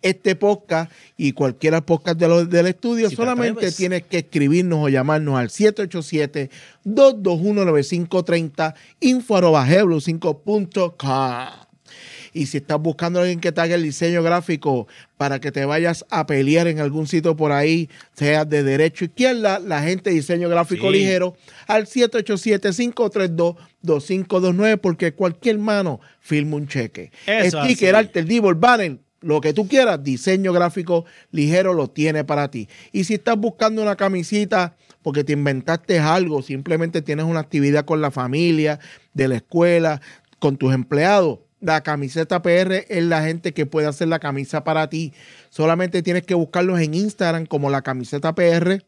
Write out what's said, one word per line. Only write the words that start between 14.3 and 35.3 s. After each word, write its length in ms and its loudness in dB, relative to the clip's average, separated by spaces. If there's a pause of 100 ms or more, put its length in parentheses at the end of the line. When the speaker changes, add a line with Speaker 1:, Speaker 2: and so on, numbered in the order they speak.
Speaker 1:
para 220 -2
que 140 -8
te 100 -2
vayas 460 -2
a 160 -2
pelear 420 2
en 120 -2
algún 280 -4
sitio 300 0
por 160 0
ahí, 360 0 (240)
sea 300 2
de 200 0
derecha 420 0
o 20 -6
izquierda, 520 0
la 240 -4
gente 260 -2
de 80 2
diseño 320 -2
gráfico 380 0
Speaker 2:
Sí. 100 4
Speaker 1:
ligero 400 0 (300)
al 200 2
siete 300 0
ocho 200 -2
siete, 360 0
cinco 360 -2
tres 260 -2
dos, 200 0 (260)
dos 220 0
cinco 380 -2
dos 120 2
nueve, 240 2
porque 360 -2
cualquier 460 -2
mano 420 -2 (180)
firma 380 -2
un 100 -6
cheque. 440 -6 (160)
Speaker 2:
Eso 360 0
Speaker 1:
Sticker, 320 2
Speaker 2:
así. 120 4
Speaker 1:
arte, 140 -4
el 60 -4
dibujo, 220 2
el 60 2
banner, 420 2 (240)
lo 180 0
que 140 0
tú 140 0
quieras, 360 2
diseño 500 0
gráfico 520 0 (260)
ligero 420 2
lo 140 0
tiene 360 -2
para 260 -2
ti. 180 -10 (240)
Y 120 -2
si 100 -2
estás 240 0
buscando 460 -2
una 120 0
camisita 800 -2 (280)
porque 200 -2
te 100 -2